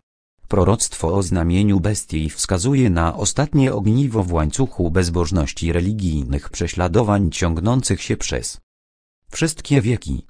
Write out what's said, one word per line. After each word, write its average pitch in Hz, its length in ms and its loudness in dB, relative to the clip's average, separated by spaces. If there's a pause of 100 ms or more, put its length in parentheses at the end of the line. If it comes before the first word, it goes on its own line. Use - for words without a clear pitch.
(480)
Proroctwo 92 680 2
o 98 80 2
znamieniu 92 580 2
bestii 85 500 -2
wskazuje 117 600 0
na 82 260 0
ostatnie 135 580 0
ogniwo 110 500 2
w 87 80 -4
łańcuchu 85 580 0
bezbożności 85 840 0
religijnych 82 800 -2
prześladowań 92 800 2
ciągnących 95 720 0
się - 140 -2
przez - 440 -6 (680)
wszystkie 147 500 0
wieki. 98 500 -4